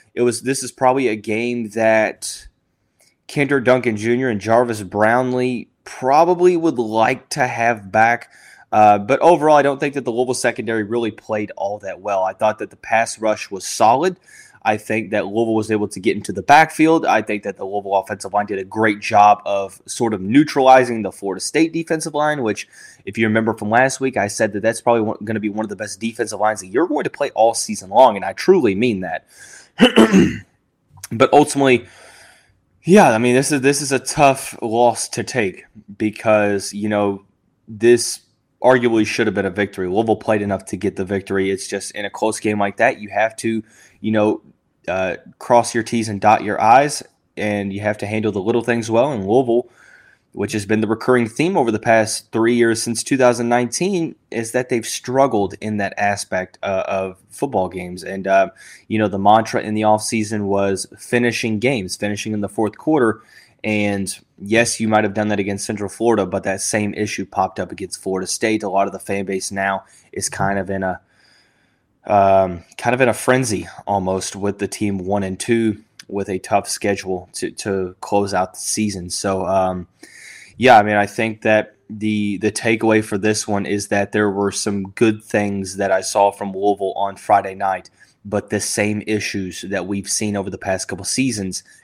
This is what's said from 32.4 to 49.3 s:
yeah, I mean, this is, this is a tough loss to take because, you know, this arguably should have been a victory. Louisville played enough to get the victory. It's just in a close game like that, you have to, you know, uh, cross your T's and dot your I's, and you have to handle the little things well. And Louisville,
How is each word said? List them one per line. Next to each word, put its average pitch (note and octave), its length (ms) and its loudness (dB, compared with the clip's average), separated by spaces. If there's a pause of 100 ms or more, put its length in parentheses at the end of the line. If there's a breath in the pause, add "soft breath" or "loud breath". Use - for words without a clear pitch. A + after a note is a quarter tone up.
yeah, F3 260 8
I A2 80 4
mean, B2 160 2
this C#3 180 2
is, C#3+ 80 0
this C#3 220 2
is C#3 100 -6
a B2+ 60 2
tough - 640 0
loss A#2 480 0
to A#2+ 120 -6
take G2+ 440 -4 (280)
because, G#2 800 0
you G#2 160 -6
know, G2+ 380 -2 (420)
this A#2 520 4 (420)
arguably A#2 440 4
should A2 200 0
have G2 80 0
been G2 100 -2
a F#2+ 60 -4
victory. F#2+ 380 -4
Louisville G#2+ 280 0
played G#2+ 240 -2
enough G2+ 260 -4
to G#2 120 -8
get F#2+ 180 -4
the G2 80 -6
victory. F#2+ 460 -2
It's F#2+ 180 -6
just G2 220 -8
in G#2 160 -8
a G2 40 -10
close G#2+ 300 -4
game G#2+ 180 -2
like G2+ 200 -2
that, A#2 200 2
you G#2 120 -14
have A2 260 -2
to, A2+ 260 -4 (380 soft breath)
you G#2+ 120 -2
know, G#2+ 280 2 (480)
uh, F#2 280 -4 (220)
cross A#2 360 2
your A2+ 100 -2
T's A2+ 240 -4
and G#2 100 -6
dot G#2+ 260 4
your G2+ 140 -4
I's, C3+ 440 4 (340)
and G2+ 380 -4
you G2+ 80 -8
have G#2 160 -2
to G#2 80 -8
handle G#2+ 260 -2
the G2 80 -4
little A2+ 220 0
things A#2 280 -2
well. B2 220 2
And G2 160 -6
Louisville, A#2+ 400 2 (680 soft breath)